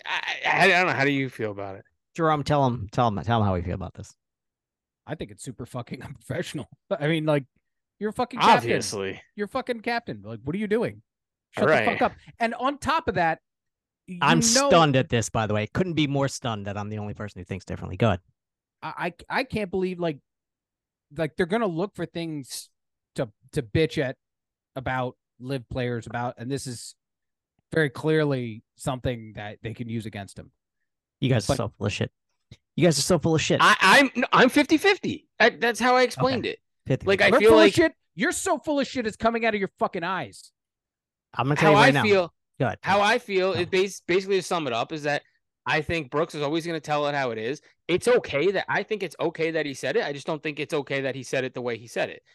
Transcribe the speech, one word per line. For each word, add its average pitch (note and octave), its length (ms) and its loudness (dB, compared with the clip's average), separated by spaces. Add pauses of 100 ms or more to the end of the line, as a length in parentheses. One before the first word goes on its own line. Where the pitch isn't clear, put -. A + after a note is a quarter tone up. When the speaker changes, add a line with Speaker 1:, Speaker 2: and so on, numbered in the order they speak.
Speaker 1:
I, - 280 -4 (120)
I, D#3 200 2
I - 20 8
don't F3+ 200 4
know. D3 60 2
How C3+ 120 2
do C#3+ 60 2
you C3+ 180 -2
feel G#2+ 220 -6
about G2 260 -10
it? - 60 -20 (320)
Speaker 2:
Jerome, D#3 280 0
tell C#3+ 220 2
him, A#2 260 -2
tell B2 160 2
him, G2 160 -2
tell A2+ 160 2
him G#2 60 2
how F#2+ 80 2
we F2+ 80 -2
feel F2 140 -6
about F2+ 180 -10
this. - 200 -18 (920)
Speaker 3:
I C#3+ 100 -10
think A#2 160 -12
it's F#2+ 120 -20
super B2 220 -12
fucking C3 360 -12
<laughs> - 20 -16
unprofessional. - 640 -8 (320)
I D3 80 0
mean, D#3+ 180 0
like, D3 200 2 (540)
you're G#3 100 -4
a G#3+ 40 -8
fucking B3 260 -4
captain. G#3 180 8
Speaker 1:
Obviously. G2+ 640 -2 (140)
Speaker 3:
You're G#3 100 -6
a - 40 -8
fucking A#3+ 320 -6
captain. A#3 420 -6
Like, A2 200 -12
what C#3+ 120 -6
are G3+ 40 -4
you G#3+ 80 -4
doing? F#3+ 340 -2 (500)
Shut - 180 0
Speaker 1:
Right. B2+ 160 4
Speaker 3:
the - 60 2
fuck - 100 -2
up. A3 100 2 (280)
And A#3 160 -2
on C#4 220 -2
top D#4 300 -2
of F#3+ 80 -2
that, E3 240 0 (680)
you F2+ 140 -10
Speaker 2:
I'm D#3 180 6
Speaker 3:
know - 40 2 (260)
Speaker 2:
stunned D#3+ 260 6
at C3 140 2
this, A2+ 200 0
by A2 180 -2
the G#2 60 0
way. G#2+ 200 0
Couldn't F3+ 200 -2
be D3+ 140 2
more C#3 200 0
stunned G#2+ 400 -6
that G2+ 100 -8
I'm G#2 120 -6
the G#2+ 100 -8
only G#2 140 -8
person G#2 260 -12
who F2+ 60 -12
thinks F#2 200 -10
differently. F#2 320 -10
Go A#2 100 4
ahead. F#2 120 2 (600)
Speaker 3:
I, D#3 320 -6 (160)
I, F#3+ 100 -2
I C4 40 0
can't G#3+ 280 -6
believe, F#3 280 -4
like, D#3+ 200 -4 (960)
like, D#3+ 200 -4
they're F#3+ 100 0
gonna G#3+ 220 0
look E3+ 280 -4
for E3+ 100 -8
things D#3+ 640 -10 (460)
to, B2+ 140 -4 (240)
to D3 80 -2
bitch D#3 360 0
at C3+ 180 -2 (600)
about B2+ 400 -4 (240)
live B2+ 300 -8
players B2 380 -4
about, A#2+ 300 -6
and A#2 140 -8
this C#3 160 -6
is - 280 -12 (800)
very D#3 160 2
clearly C#3 720 -2 (120)
something A#2+ 600 -6
that G#2+ 280 -12
they A2 100 -8
can A#2 160 -10
use A2+ 160 -6
against G2+ 320 -14
him. - 140 -18 (680)
Speaker 2:
You C3 100 2
guys A#2+ 160 2
are - 80 0
Speaker 3:
But C3 40 -4
Speaker 2:
so G#2+ 200 -4
full G#2+ 100 -2
of G2+ 60 -2
shit. - 180 -4 (640)
You C#3+ 100 0
guys D3 140 4
are - 20 0
so F3+ 160 2
full E3 180 0
of D3 60 2
shit. E3+ 200 0
Speaker 1:
I, F#3+ 200 6
I'm, A#3 340 6
no, B3+ 160 -2
I'm G#3+ 180 6
fifty D4 280 4
fifty. F4+ 500 0 (120)
I, A3+ 100 6
that's G#3 300 -2
how B3 160 4
I B3+ 80 6
explained B3+ 420 0
Speaker 2:
Okay. F#2 80 -4
Speaker 1:
it. - 60 -16 (260)
Speaker 2:
Fifty. C3 220 -2
Speaker 1:
Like, G3 140 4
I G3 100 6
Speaker 3:
We're A#3 80 6
Speaker 1:
feel G#3+ 100 8
Speaker 3:
full A3 100 10
of G#3+ 60 10
Speaker 1:
like G3 80 6
Speaker 3:
shit. D#4+ 200 4 (220)
You're A3+ 160 -2
so E4+ 280 -2
full D4 200 -2
of C4 80 0
shit, B3 200 -6
it's G3+ 100 -8
coming A3+ 280 0
out A3 80 0
of G#3 60 -2
your F#3+ 200 -4
fucking F#3+ 240 -4
eyes. E3 480 -8 (800)
Speaker 2:
I'm A#2+ 140 -2
gonna C#3+ 120 2
tell D#3 140 6
Speaker 1:
how G#3 60 6
Speaker 2:
you A#3 60 8
right C4+ 40 8
Speaker 1:
I - 20 6
Speaker 2:
now. C#3 120 2
Speaker 1:
feel, E3+ 300 2 (260)
Speaker 2:
Go C3 80 0
ahead. F#2+ 140 -6
Speaker 1:
how G3+ 200 2
I A3 180 2
feel F#3+ 340 0
Speaker 2:
Go. E3 60 -2
Speaker 1:
is F3 80 -2
bas-, F#3 400 0
basically, F#3+ 300 0
to F3+ 60 -4
sum E3 240 -4
it A#2+ 60 -2
up, C3 200 -2
is D3+ 100 -8
that D3 200 -2 (420)
I D3 160 2
think D#3+ 280 -4
Brooks D#3+ 260 -2
is D3 60 -6
always D#3 240 -2
gonna E3 140 -6
tell D3 280 -2
it C#3+ 80 -2
how C3+ 160 -2
it A2+ 60 -6
is. A#2+ 240 -6 (260)
It's E3+ 200 0
okay F#3+ 440 2
that, F#3+ 180 -2
I E3+ 140 -2
think G3+ 200 -6
it's E3 160 -8
okay D#3+ 320 -2
that D#3 140 0
he C#3+ 80 -6
said C#3 240 -2
it. A3 80 0
I D3 80 -4
just C#3 140 -12
don't D#3 140 -4
think D3+ 180 -6
it's D3 140 -6
okay C#3 280 -2
that C3+ 140 -4
he C3 80 -10
said C3+ 200 -2
it B2+ 100 -6
the C3 80 -8
way A#2+ 160 -4
he A2+ 100 -16
said D3 220 -4
it. D#2 120 -14 (140)